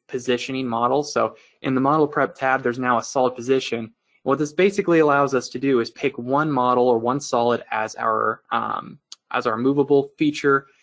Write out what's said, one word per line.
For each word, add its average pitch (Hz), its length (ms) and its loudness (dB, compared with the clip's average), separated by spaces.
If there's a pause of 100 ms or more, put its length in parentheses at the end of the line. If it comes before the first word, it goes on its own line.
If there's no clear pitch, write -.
positioning 127 600 -4
models. 123 460 0
So 113 240 0 (240)
in 131 140 -2
the 127 60 2
model 147 260 4
prep - 280 -2
tab, 135 260 -2
there's 123 180 -2
now 123 180 0
a 113 60 -2
solid 127 320 -2
position. 120 580 -2 (300)
What 135 140 0
this 147 140 -4
basically 185 480 2
allows 143 340 4
us 123 160 -2
to 127 100 -10
do 135 200 2
is 113 120 -2
pick - 260 -4
one 139 340 -2
model 123 360 2
or 120 100 4
one 123 240 -2
solid 120 500 0
as 110 240 -4
our, 110 460 -2 (100)
um, 110 480 -6 (320)
as 123 160 -2
our 110 100 0
movable 139 600 2
feature, 147 500 0 (160)